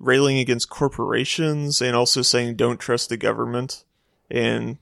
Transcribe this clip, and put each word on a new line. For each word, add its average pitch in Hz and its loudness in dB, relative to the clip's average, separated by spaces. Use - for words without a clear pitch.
railing 135 4
against 120 0
corporations 143 -2
and 127 0
also 120 2
saying, 120 2
"Don't 120 0
trust - -2
the 120 -2
government," 120 -4
and 117 -2